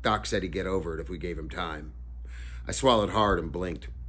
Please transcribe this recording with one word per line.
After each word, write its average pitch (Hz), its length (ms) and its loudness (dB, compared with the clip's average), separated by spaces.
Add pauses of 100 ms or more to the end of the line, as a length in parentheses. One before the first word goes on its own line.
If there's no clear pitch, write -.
Doc 107 240 2
said 101 160 0
he'd 87 100 -4
get 90 140 -2
over 87 280 0
it 80 60 -4
if 80 80 -8
we 90 100 -6
gave 82 200 -4
him 78 120 -6
time." 78 420 -6 (720)
I - 60 -4
swallowed 110 380 6
hard 101 280 6
and 80 140 -4
blinked. 87 360 -4 (200)